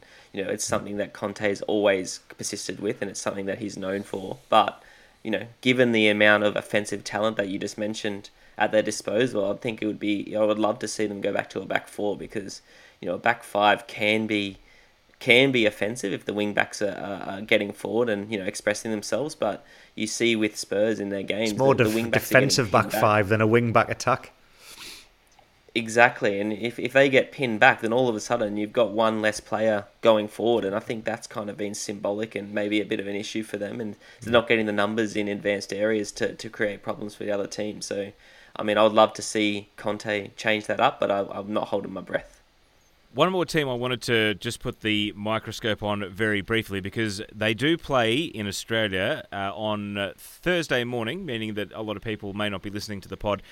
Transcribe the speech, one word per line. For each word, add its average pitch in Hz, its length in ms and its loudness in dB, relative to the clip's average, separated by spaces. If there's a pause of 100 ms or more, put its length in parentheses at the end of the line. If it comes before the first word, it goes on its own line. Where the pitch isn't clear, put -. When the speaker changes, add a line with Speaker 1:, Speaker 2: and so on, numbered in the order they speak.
(320)
Speaker 1:
you 101 100 -4
know, 92 80 -4
it's 107 140 -4
something 104 320 -4
that 101 160 -4
Conte 104 360 -4
has 98 140 -2
always 98 560 2 (180)
persisted - 440 -8
with, 101 200 -4
and 101 80 -6
it's - 120 -10
something 98 260 -6
that 98 140 -4
he's 104 160 -8
known 98 260 -4
for. 98 360 -8 (100)
But, - 340 4 (400)
you - 80 -6
know, 110 160 -2 (140)
given 127 320 4
the 110 160 6
amount 104 340 6
of 104 140 2
offensive 104 480 -2
talent 110 320 0
that 104 120 -2
you 98 120 -4
just 101 180 -8
mentioned 104 520 -6 (280)
at 107 140 2
their 107 100 6
disposal, 104 640 0
I 101 60 -2
think 110 280 -6
it 107 40 -2
would 101 140 -4
be, 104 360 -2
I 107 60 2
would 107 160 2
love 107 220 0
to 110 80 -6
see 110 180 -2
them 101 140 -6
go 101 120 -2
back 101 180 -4
to 101 100 -6
a 95 40 -10
back - 220 -2
four, 101 300 -4
because, 98 440 -10 (400)
you - 60 -8
know, 87 80 -2
a - 40 -6
back - 260 0
five 101 420 4
can 107 400 0
be, 101 300 0 (640)
can 131 320 6
be 120 120 4
offensive 104 480 -2
if - 120 -6
the 101 100 -4
wing 104 200 0
backs 104 280 -2
are, 98 140 -2
are, 98 400 -8
are 98 40 -10
getting 104 320 0
forward 110 360 -2
and, 101 240 -4
you 107 60 -2
know, 92 60 -6
expressing 104 480 -4
themselves. 110 420 -4
But - 300 -4 (320)
you 104 100 -4
see 117 300 2
with 107 200 0
Spurs 104 440 0
in 101 80 -4
their 98 160 -4
games, 107 260 -4
Speaker 2:
It's 104 80 -4
more 135 160 6
Speaker 1:
the, 120 80 2
Speaker 2:
def-, 107 100 4
Speaker 1:
the 110 40 0
wing 117 140 -2
backs 110 200 0
are 110 40 -2
getting 131 140 6
Speaker 2:
defensive 135 180 2
Speaker 1:
pinned 107 180 4
Speaker 2:
back - 80 -8
Speaker 1:
back. 110 80 2
Speaker 2:
five 107 280 4
than 110 120 4
a 113 60 4
wing 117 260 4
back 113 180 4
attack. - 400 -2 (1400)
Speaker 1:
Exactly, 117 640 4
and 104 120 -2
if, 113 260 -4
if - 140 -4
they 139 160 6
get 127 240 4
pinned 120 260 -2
back, 123 220 6
then 110 120 -2
all 127 160 4
of 113 60 0
a 104 60 -4
sudden 107 360 -2
you've 104 160 -4
got 110 200 2
one 110 280 2
less 107 180 2
player 107 480 0 (160)
going 107 260 6
forward, 107 360 0
and 98 100 -2
I 107 40 0
think 113 260 -6
that's 110 220 -6
kind 104 240 -8
of 95 60 -10
been 101 180 -4
symbolic 101 640 -4
and 101 180 -8
maybe 104 260 2
a 101 40 0
bit 104 160 -4
of 98 80 -6
an 101 60 -6
issue 107 280 -6
for 107 160 -8
them, 101 220 -6
and 104 160 -8 (240)
they're 110 120 -6
not 117 160 6
getting 110 180 4
the 104 60 -2
numbers 104 420 0
in 104 140 -2
advanced 101 440 -2
areas 104 400 0
to, - 220 -4
to - 140 -14
create 104 340 -4
problems 104 320 -8
for 107 100 -10
the 101 80 -2
other 101 140 -2
team. 104 360 -8
So, 101 300 -6 (440)
I - 60 -6
mean, 107 160 2
I 107 60 8
would 110 80 6
love 110 220 6
to - 80 -10
see 104 540 -2
Conte 104 600 -4
change 107 300 0
that 104 140 -2
up, 123 200 2
but 101 100 2
I, 98 200 0
I'm 101 220 -8
not 107 160 -2
holding 98 240 -4
my 92 80 -10
breath. - 340 -8 (800)
Speaker 3:
One 165 180 2
more 180 140 0
team 143 240 0
I 127 40 -2
wanted 120 280 -4
to 110 320 2
just - 260 -8
put 127 220 -8
the 104 340 0
microscope 107 640 -4
on 104 280 -2
very 104 320 0
briefly, 107 380 -2
because 101 420 -4 (120)
they 107 200 0
do 151 240 0
play 123 400 0
in 110 280 -6
Australia, 107 840 -2
uh, 98 220 -4
on, 104 420 -4
uh, 101 220 -4
Thursday 156 640 -2
morning, 123 400 -4
meaning 110 300 -6
that 101 180 -6
a 95 80 -10
lot 107 160 -6
of 95 60 -12
people 104 320 -8
may 104 160 -2
not 95 100 -6
be - 80 -10
listening 101 320 -8
to - 80 -20
the 95 80 -10
pod 101 360 -2